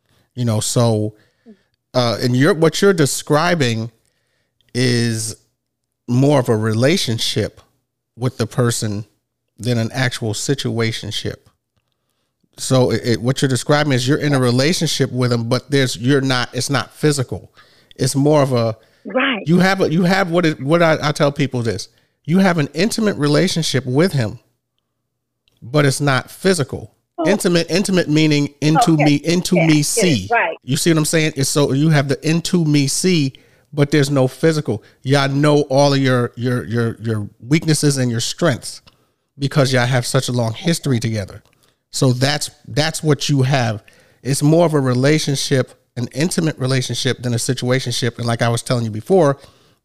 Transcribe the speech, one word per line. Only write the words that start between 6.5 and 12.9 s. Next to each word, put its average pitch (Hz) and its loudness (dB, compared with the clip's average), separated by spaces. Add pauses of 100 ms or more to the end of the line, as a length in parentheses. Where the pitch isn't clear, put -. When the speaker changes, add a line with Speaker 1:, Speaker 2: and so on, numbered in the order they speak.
Speaker 1:
relationship 117 -2 (560)
with 123 -4
the 113 -2
person 113 -2 (540)
than 120 -2
an 113 -2
actual 131 -4
situationship. 113 -4 (1200)
So 127 2